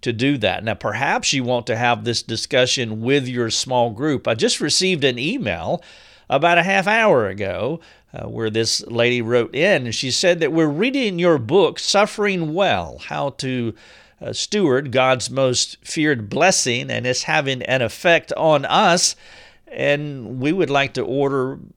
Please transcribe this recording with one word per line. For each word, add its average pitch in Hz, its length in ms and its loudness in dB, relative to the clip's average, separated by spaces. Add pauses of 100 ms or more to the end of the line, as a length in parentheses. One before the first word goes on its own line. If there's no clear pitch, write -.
to 120 120 -4
do 135 240 0
that. 92 260 -2
Now, 101 120 -2
perhaps 135 580 -2
you 135 100 -2
want 120 220 -2
to 117 100 -2
have 120 280 0
this 113 180 -2
discussion 120 800 -2
with 131 260 0
your 120 220 -2
small 123 400 0
group. 135 380 -2
I 117 80 0
just 196 260 0
received 170 420 0
an 127 140 2
email 131 640 -4 (480)
about 170 300 4
a 165 40 2
half 196 220 0
hour 208 420 4
ago, 98 520 -4 (340)
uh, - 140 -10
where 113 240 -4
this 113 340 -2
lady 120 340 2
wrote 117 360 0
in, 156 300 2
and 113 100 -6
she 131 160 -4
said 175 300 2
that, 151 120 0
"We're 160 140 4
reading 208 500 0
your 170 220 4
book, 139 400 4
Suffering 196 760 0
Well, 98 520 0
How 143 340 -4
to, 123 340 -2 (480)
uh, - 100 -8
Steward 143 600 0
God's 127 400 2
Most 127 520 0
Feared 143 460 0
Blessing, 135 640 0
and 117 160 -4
it's 127 160 -2
having 139 400 -2
an 131 180 0
effect 160 560 0
on 151 260 2
us, 175 520 2 (560)
and 139 680 -4
we 139 120 0
would 180 180 0
like 139 240 0
to 127 80 -4
order 135 560 -2 (200)